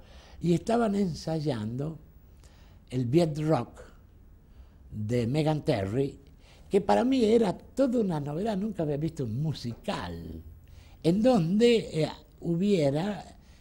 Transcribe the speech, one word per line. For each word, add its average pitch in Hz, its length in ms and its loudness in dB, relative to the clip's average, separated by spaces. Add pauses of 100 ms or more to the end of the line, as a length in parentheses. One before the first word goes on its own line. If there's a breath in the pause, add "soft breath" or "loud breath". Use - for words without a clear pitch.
(400 loud breath)
y 170 140 2
estaban 226 400 0
ensayando 147 1040 -4 (920 soft breath)
el 127 160 -2
Viet 151 320 2
Rock 151 440 -2 (1080 soft breath)
de 110 360 -2
Megan 151 380 0
Terry, 120 560 -2 (480 loud breath)
que 202 120 2
para 208 240 2
mí 262 200 2
era 214 320 4
toda 254 440 -2
una 180 200 0
novedad, 170 360 -4
nunca 190 260 -4
había 147 140 -2
visto 151 280 -4
un 113 180 -4
musical 92 1000 -8 (600 loud breath)
en 185 200 2
donde, 214 800 4
eh, 131 80 0 (300)
hubiera 170 960 0 (240 soft breath)